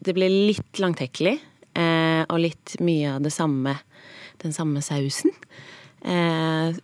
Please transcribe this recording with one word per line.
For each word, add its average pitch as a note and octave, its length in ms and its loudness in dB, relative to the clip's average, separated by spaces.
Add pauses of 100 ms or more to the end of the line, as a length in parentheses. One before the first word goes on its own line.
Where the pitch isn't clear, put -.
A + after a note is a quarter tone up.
det F#3 140 -2
ble F#3 140 2
litt G3 440 2
langtekkelig, F3+ 640 0 (360)
eh, E3 540 2
og E3 120 0
litt - 420 -4
mye D3+ 320 2
av C#3 100 -2
det D3+ 100 -2
samme, C#3 420 0 (640)
den D#3 120 -6
samme D3 280 -2
sausen. C#3+ 480 -2 (760)
Eh, E3 800 0